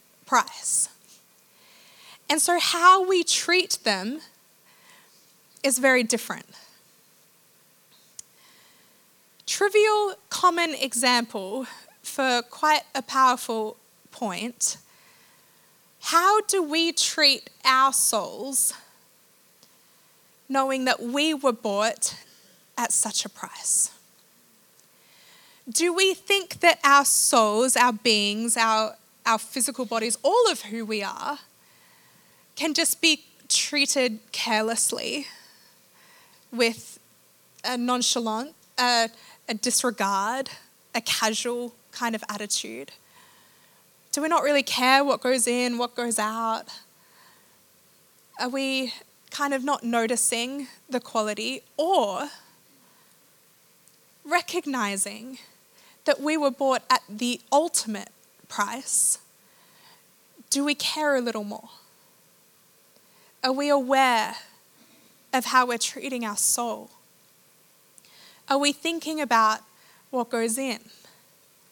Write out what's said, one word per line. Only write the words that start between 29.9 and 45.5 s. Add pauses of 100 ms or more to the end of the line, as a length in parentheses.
all
of
who
we
are, (1160)
can
just
be (260)
treated (120)
carelessly (1300)
with (640)
a
nonchalant, (240)
a, (400)
a
disregard, (420)
a
casual (180)
kind
of
attitude? (1200)
Do
we
not
really
care
what
goes
in,